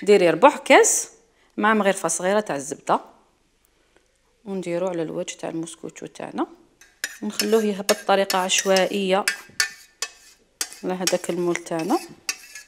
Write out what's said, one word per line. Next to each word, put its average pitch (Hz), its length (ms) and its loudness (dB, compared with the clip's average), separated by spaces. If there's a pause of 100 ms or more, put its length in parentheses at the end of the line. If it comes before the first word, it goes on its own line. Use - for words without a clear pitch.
ديري 185 280 6
ربع 165 260 6
كاس - 520 4 (480)
مع 214 180 2
مغرفه 190 340 0
صغيره 190 320 0
تاع 180 160 -4
الزبده. - 440 -2 (1400)
ونديرو 185 440 -4
على 170 140 -4
الوجه 165 320 -8
تاع - 140 -12
المسكوتشو - 580 -12
تاعنا - 400 -8 (760)
ونخلوه 214 420 0
يهبط 202 380 -2
بطريقه 196 360 2
عشوائيه 190 840 0 (1600)
على 185 100 -4
هذاك 180 360 -2
المول 175 260 -2
تاعنا. 170 420 -4 (680)